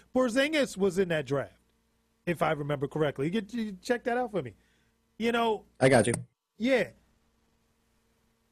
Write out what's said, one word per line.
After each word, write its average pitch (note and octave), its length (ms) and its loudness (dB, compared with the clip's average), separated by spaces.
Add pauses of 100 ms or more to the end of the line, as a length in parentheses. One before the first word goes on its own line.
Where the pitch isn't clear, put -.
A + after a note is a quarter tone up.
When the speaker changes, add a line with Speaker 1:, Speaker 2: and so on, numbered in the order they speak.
(160)
Speaker 1:
Porzingis C4 600 2
was F#3 200 0
in F#3+ 120 0
that D#3 160 -2
draft, B2 340 -4 (680)
if E3+ 160 -2
I D#3+ 120 2
remember C#3+ 340 -2
correctly. C#3+ 380 -2
You E3 60 -2
get, G#3 220 -4
you G#3+ 280 -6
check A#3+ 240 -2
that A#3+ 120 0
out B3 140 -2
for F#3+ 100 -2
me. A#2+ 120 -12 (640)
You A#3 160 0
know. A3+ 320 0 (160)
Speaker 2:
I C3 80 6
got A#2+ 180 6
you. A#2 60 0 (440)
Speaker 1:
Yeah. A#3+ 300 0 (1600)